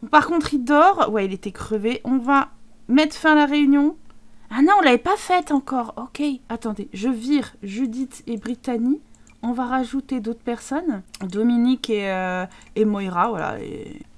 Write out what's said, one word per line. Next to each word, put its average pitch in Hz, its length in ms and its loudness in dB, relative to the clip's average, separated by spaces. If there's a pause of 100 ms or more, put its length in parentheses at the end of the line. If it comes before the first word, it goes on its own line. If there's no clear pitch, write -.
Bon, 233 60 -14
par 302 180 4
contre, 320 260 -2
il 269 120 -2
dort. 320 460 4
Ouais, 208 140 0
il 196 80 -4
était 190 200 -8
crevé. 214 520 -4
On 254 140 0
va 269 300 2 (400)
mettre 302 280 2
fin 311 160 2
à - 40 6
la 294 100 6
réunion. 285 500 4 (540)
Ah 226 100 -4
non, 320 180 6
on 370 40 6
l'avait 247 160 6
pas 370 180 0
faite 359 360 0
encore. 262 440 -2
Ok. 247 240 -12 (300)
Attendez, 214 420 -6
je 202 160 -4
vire 262 540 -2
Judith 233 640 -6
et 233 100 -6
Brittany. 240 640 -2 (440)
On 240 80 -2
va 247 140 -2
rajouter 254 540 -4
d'autres 226 220 -8
personnes. 247 600 -4 (180)
Dominique 233 680 0
et, 202 200 -2
euh, 185 340 -4 (320)
et 214 80 2
Moira, 196 440 0
voilà. 175 320 -4
Et - 400 -12 (180)